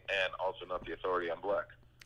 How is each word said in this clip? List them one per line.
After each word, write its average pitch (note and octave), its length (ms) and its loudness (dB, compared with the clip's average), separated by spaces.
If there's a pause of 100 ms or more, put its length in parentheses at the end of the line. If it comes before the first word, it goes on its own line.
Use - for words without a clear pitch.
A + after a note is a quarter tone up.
and F#2+ 240 2 (120)
also F#2 220 -2
not F2+ 180 -2
the E2 100 -4
authority F2+ 360 2
on D#2+ 100 -2
black. F#2+ 260 2 (400)